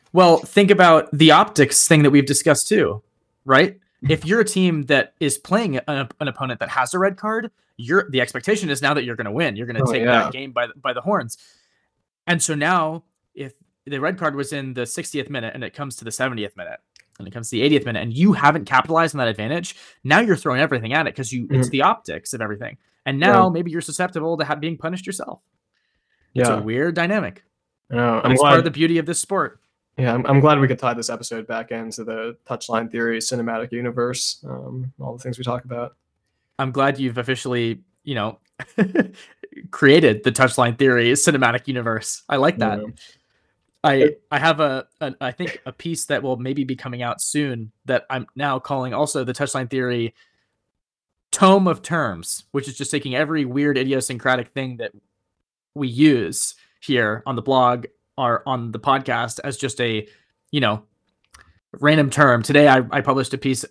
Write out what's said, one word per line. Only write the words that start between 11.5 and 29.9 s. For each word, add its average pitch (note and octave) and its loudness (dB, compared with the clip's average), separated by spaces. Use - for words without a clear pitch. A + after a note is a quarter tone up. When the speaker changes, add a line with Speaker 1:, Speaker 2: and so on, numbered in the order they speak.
Speaker 1:
And E3+ 0
so D#3+ -2
now, D#3+ -2
if C3+ -14
the C#3 -8
red F3 -4
card D3+ -2
was C#3 -6
in C3+ -8
the B2 -4
sixtieth - -8
minute A#2+ -8
and B2+ -10
it - -12
comes C#3+ -12
to A2+ -16
the A2+ -12
seventieth A#2 -6
minute E2+ -14
and F#2+ -16
it F#2 -18
comes A#2 -12
to B2+ -6
the G#2+ 0
eightieth C#3+ 4
minute A2 -6
and A#2 -6
you F3 4
haven't D3+ 2
capitalized D#3 0
on C#3+ -6
that B2 0
advantage, A#2 -6
now D3 4
you're G#3+ 2
throwing C3 0
everything B2 -2
at D3+ 0
it - -8
'cause A#2+ -8
you, B2 -6
it's B2+ 2
Speaker 2:
Mm-hmm. - -8
Speaker 1:
the C3+ 0
optics D3+ -2
of A#2 -8
everything. G#2+ -10
And C#3 -4
now F#3+ 6
Speaker 2:
Yeah. F#3 2
Speaker 1:
maybe E3+ -4
you're E3 -6
susceptible E3 -4
to D3+ -2
ha-, D3 -4
being D#3 -6
punished F#3 -8
yourself. - -12
It's B2 2
a A2 2
Speaker 2:
Yeah. G#2 -2
Speaker 1:
weird C3 -2
dynamic. F3 -4
Speaker 2:
I A#2+ -6
know. A#2+ 2
Speaker 1:
But - -2
Speaker 2:
I'm B2+ 4
Speaker 1:
it's C3 4
part C#3+ 8
Speaker 2:
glad C3+ 8
Speaker 1:
of B2 2
the D#3+ -2
beauty E3 2
of D#3 -2
this E3+ -4
sport. E3+ -4